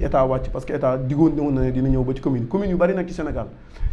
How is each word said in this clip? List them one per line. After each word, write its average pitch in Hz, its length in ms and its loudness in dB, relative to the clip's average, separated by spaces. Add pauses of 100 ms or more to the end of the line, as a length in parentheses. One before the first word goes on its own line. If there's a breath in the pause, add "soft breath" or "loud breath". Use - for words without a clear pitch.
état 139 240 2
wàcc, 131 260 -2
parce 131 140 -6
que - 80 -4
état 131 240 0
diggoon 143 360 2
na 151 80 -2
woon 147 120 0
na 131 80 2
ne 127 100 2
dina 131 160 2
ñëw 131 160 4
ba 131 100 0
ci - 60 -6
commune. 123 260 -2
Commune 196 240 -2
yu 175 60 0
bari 175 180 2
nag 180 140 -2
ci - 60 -10
Sénégal, 139 320 -4 (460 loud breath)